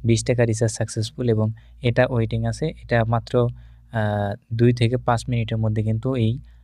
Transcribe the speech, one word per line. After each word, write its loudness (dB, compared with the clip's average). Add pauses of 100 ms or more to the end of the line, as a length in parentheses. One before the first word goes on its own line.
বিশ 2
টাকা 2
রিচার্জ 0
সাকসেসফুল -4
এবং 2 (300)
এটা 2
ওয়েটিং -2
আছে। -4
এটা 0
মাত্র, 0 (440)
আহ, -2
দুই 4
থেকে 0
পাঁচ 0
মিনিটের -2
মধ্যে 0
কিন্তু -2
এই 0 (240)